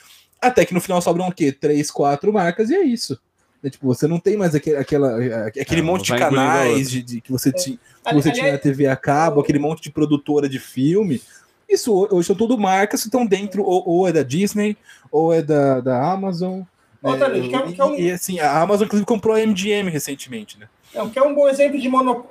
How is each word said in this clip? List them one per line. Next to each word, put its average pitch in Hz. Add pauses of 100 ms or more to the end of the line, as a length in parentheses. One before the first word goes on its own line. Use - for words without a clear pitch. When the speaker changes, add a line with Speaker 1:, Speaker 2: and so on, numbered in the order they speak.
(420)
Speaker 1:
até 247
que 180
no 175
final 180
sobram 180
o 175
quê? 143
Três, 147
quatro 143
marcas 202
e 330
é 392
isso. 233 (420)
É, 135
tipo, -
você 127
não 165
tem 202
mais 170
aque-, 151
aquela, 135
a-, 113
aquele 147
Speaker 2:
É, -
Speaker 1:
monte 180
de -
Speaker 2:
vai 120
engolindo 139
a 135
Speaker 1:
canais 151
Speaker 2:
outra. 135
Speaker 1:
de, 127
de, 120
que -
você 131
ti-, 135
que - (260)
Speaker 3:
Ali-, 151
Speaker 1:
você 151
tinha 247
na 277
Speaker 3:
aliás, 139
Speaker 1:
T 143
V 139
a 131
cabo, 147
Speaker 3:
o -
Speaker 1:
aquele 143
monte 151
de 151
produtora 147
de 131
filme. 156 (460)
Isso 370
ho-, 190
hoje 175
são 190
tudo 226
marcas 196
que 226
estão 247
dentro, 196
ou, 185
ou 180
é 165
da 147
Disney, 202 (340)
ou 160
é 165
da, 139
da 127
Amazon, 185 (420)
Speaker 3:
Ô, 139
Speaker 1:
né? 262
Speaker 3:
Tadeu, 262
que 127
é -
um, 175
que 269
é 277
um 294
Speaker 1:
E, 180
e, 175
assim, 180
a 147
Amazon, 202
inclusive, 202
comprou 220
a 220
M 220
G 190
M 202
recentemente, 127
né? 104 (260)
Speaker 3:
É, 220
o 220
que 262
é -
um 285
bom 285
exemplo 277
de 254
mono-, 254